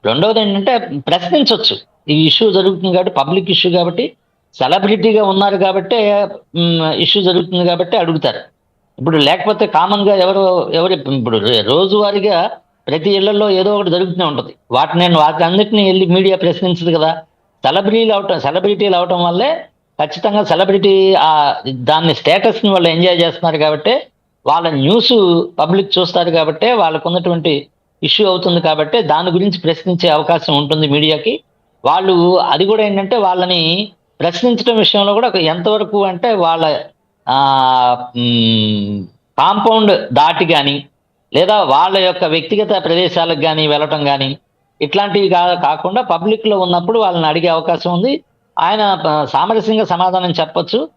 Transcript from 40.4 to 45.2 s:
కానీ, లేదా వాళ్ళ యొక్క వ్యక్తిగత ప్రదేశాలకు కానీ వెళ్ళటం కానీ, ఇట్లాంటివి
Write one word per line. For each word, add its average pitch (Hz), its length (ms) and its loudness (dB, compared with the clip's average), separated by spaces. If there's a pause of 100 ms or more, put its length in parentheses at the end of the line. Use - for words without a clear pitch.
కానీ, 143 400 0 (480)
లేదా 190 300 2
వాళ్ళ 165 340 2
యొక్క 185 260 0
వ్యక్తిగత 185 640 -2
ప్రదేశాలకు 170 560 0
కానీ 156 260 0
వెళ్ళటం 147 380 -2
కానీ, 139 320 -2 (440)
ఇట్లాంటివి 196 480 -2